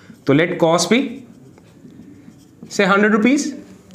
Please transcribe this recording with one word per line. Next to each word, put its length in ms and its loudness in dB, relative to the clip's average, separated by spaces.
तो 80 2
let 280 0
cost 300 0
be 80 4
से 140 -2
हंड्रेड 280 2
रुपीज, 380 0